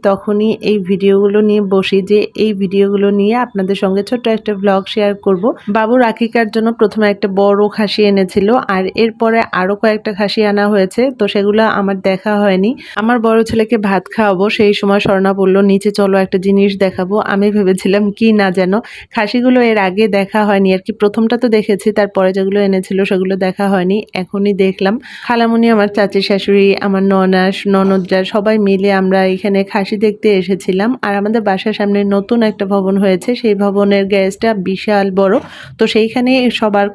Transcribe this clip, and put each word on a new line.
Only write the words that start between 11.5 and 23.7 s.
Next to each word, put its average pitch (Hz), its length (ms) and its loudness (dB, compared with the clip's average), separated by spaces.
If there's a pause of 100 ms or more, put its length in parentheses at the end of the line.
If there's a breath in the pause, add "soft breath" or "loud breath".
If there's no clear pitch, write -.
আমার 196 200 -2
দেখা 190 380 -2
হয়নি। 202 320 2 (260 loud breath)
আমার 240 300 0
বড় 226 180 4
ছেলেকে 220 340 0
ভাত 196 260 0 (100)
খাওয়াবো, 202 360 2
সেই 208 240 2
সময় 202 260 0
স্বর্ণা 196 320 0
বলল, 190 280 2
"নিচে 196 320 2
চলো, 196 260 0
একটা 190 200 0
জিনিস 196 400 2
দেখাবো।" 190 420 -2
আমি 202 300 0
ভেবেছিলাম 196 600 0
কি 226 220 0
না 208 180 2
যেন, 185 220 0 (420 loud breath)
খাসিগুলো 247 440 0 (120)
এর 220 80 2
আগে 190 300 0
দেখা 196 400 0
হয়নি 196 260 2
আর 190 120 -2
কি, 220 60 -8
প্রথমটা 220 500 0
তো 254 60 0
দেখেছি, 214 440 0
তারপরে 196 400 0
যেগুলো 196 280 -2
এনেছিল 190 440 0
সেগুলো 190 320 -2
দেখা 190 320 -2
হয়নি, 190 280 0 (260)